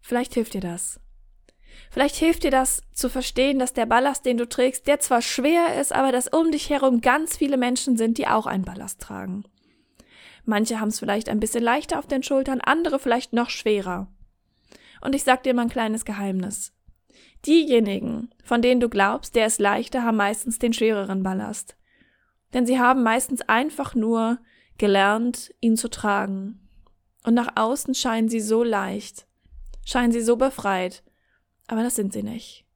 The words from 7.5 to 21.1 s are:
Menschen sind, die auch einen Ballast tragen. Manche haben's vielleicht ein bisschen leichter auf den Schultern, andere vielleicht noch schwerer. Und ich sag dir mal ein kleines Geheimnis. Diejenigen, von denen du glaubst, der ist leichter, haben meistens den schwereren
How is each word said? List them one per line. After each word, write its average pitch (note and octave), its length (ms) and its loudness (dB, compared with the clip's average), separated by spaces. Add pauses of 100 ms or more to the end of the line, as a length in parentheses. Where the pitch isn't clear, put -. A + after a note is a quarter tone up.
Menschen B3 400 0
sind, A3+ 220 2
die - 100 -2
auch G#3+ 180 2
einen F#3+ 180 -2
Ballast F#3 360 -12
tragen. G3 440 -10 (1000)
Manche A3 340 0
haben's A3 220 -4
vielleicht G#3+ 280 -2
ein G#3+ 120 0
bisschen A3+ 240 -2
leichter C#4 340 0
auf C#4+ 80 -8
den C4+ 160 -2
Schultern, C4+ 380 0
andere D4+ 380 0
vielleicht B3 340 0
noch A#3+ 180 0
schwerer. G3 600 -2 (880)
Und C4+ 140 -2
ich C#4 100 -2
sag B3+ 180 2
dir C4 120 0
mal A#3+ 80 0
ein A#3 80 -2
kleines A3+ 340 -4
Geheimnis. G3 680 -6 (720)
Diejenigen, A#3 840 2 (120)
von A#3+ 200 0
denen B3 180 4
du A#3 80 2
glaubst, G#3+ 460 0
der A3+ 120 4
ist A3 140 0
leichter, G#3+ 420 0
haben A3+ 140 0
meistens G#3+ 420 -2
den A#3 140 0
schwereren G3+ 500 0